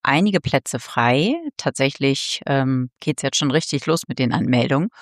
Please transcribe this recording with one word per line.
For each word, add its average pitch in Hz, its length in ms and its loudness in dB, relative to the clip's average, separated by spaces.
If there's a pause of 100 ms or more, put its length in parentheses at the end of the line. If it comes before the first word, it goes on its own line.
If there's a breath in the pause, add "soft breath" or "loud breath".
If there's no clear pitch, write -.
einige 175 380 2
Plätze - 380 -2
frei. 131 560 2 (220)
Tatsächlich, 139 880 -2
ähm, 131 440 0 (100)
geht's - 220 -4
jetzt - 160 -2
schon 143 120 0
richtig 147 360 0
los 160 200 2
mit - 120 -6
den 123 140 2
Anmeldungen. 131 580 2 (120)